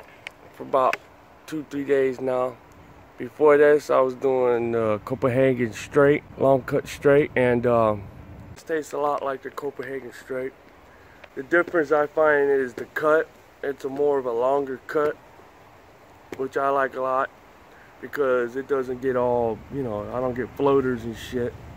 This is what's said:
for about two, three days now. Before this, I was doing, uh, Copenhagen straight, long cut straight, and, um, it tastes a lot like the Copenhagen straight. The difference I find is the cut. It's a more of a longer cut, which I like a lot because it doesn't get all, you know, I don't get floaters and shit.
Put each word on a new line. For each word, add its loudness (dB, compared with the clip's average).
for -16
about 0
two, -10
three -8
days 0
now. -2
Before 4
this, 6
I 4
was 0
doing, 2
uh, 0
Copenhagen 0
straight, 2
long 4
cut -4
straight, 2
and, 2
um, 2
it -20
tastes -6
a -6
lot -2
like -6
the -14
Copenhagen -10
straight. -10
The -10
difference 0
I 2
find 2
is 0
the -10
cut. 0
It's -8
a -6
more 0
of -2
a -2
longer 0
cut, 0
which -8
I 2
like 0
a -4
lot 0
because -2
it -6
doesn't -4
get -2
all, 0
you -6
know, -6
I -4
don't -2
get -6
floaters 2
and -10
shit. -8